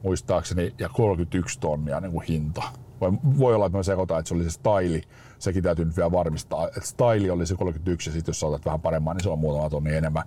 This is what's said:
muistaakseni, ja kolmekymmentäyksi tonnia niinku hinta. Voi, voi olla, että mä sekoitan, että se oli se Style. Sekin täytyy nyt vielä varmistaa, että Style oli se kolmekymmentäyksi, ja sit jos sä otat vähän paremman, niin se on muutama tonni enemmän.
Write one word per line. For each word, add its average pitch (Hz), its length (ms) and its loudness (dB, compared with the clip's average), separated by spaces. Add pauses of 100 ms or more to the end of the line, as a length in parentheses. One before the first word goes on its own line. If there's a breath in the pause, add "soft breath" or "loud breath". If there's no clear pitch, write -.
muistaakseni, 90 760 0
ja 87 100 -4
kolmekymmentäyksi 92 720 0
tonnia 76 400 -2
niinku 87 280 -4
hinta. 78 340 -2 (380)
Voi, 92 120 2 (260)
voi 127 160 6
olla, 104 120 4
että 92 120 0
mä 95 40 0
sekoitan, 92 360 0
että 82 100 -4
se 87 60 -4
oli 85 100 2
se 82 60 -2
Style. 90 500 2 (380 loud breath)
Sekin 92 240 0
täytyy 85 220 2
nyt 82 120 0
vielä 87 160 2
varmistaa, 82 540 0
että - 140 -6
Style 107 520 2
oli 87 140 0
se 90 100 -2
kolmekymmentäyksi, 85 540 -2
ja 76 40 -6
sit 80 120 -2
jos 80 140 -4
sä 82 60 -2
otat 73 180 -2
vähän 78 160 -2
paremman, 80 360 0
niin 92 80 -4
se 98 60 2
on 78 80 -2
muutama 76 320 0
tonni 76 240 -2
enemmän. 80 320 0